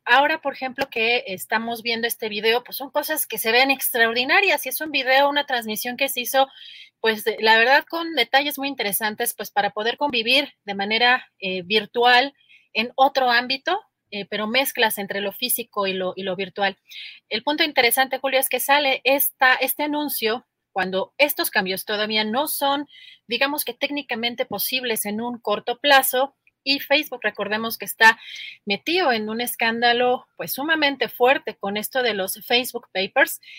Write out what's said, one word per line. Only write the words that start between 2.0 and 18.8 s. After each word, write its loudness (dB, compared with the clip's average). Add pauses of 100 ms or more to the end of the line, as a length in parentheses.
este -6
video, 0
pues -12
son -10
cosas -2
que -8
se -2
ven 6
extraordinarias 2
y -8
es -8
un -6
video, 4
una 0
transmisión -4
que -2
se -6
hizo, 2 (520)
pues, 0
de, -2
la 6
verdad, 6
con -6
detalles 0
muy -4
interesantes, -4
pues, -10
para 2
poder -4
convivir 0 (100)
de -8
manera, 0
eh, -6
virtual 2 (380)
en -2
otro 2
ámbito, 0 (320)
eh, -8
pero -6
mezclas 0
entre -6
lo -4
físico -4
y -2
lo, -4
y -10
lo -4
virtual. -4 (500)
El -6
punto 0
interesante, 2
Julio, 0
es -2
que -2
sale 2